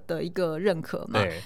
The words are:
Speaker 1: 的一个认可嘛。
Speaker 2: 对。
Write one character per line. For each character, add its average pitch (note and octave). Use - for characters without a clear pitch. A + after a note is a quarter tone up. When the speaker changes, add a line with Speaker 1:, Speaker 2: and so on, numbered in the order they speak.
Speaker 1:
的 D#3+
一 E3+
个 E3+
认 F3
可 -
嘛。 -
Speaker 2:
对。 F3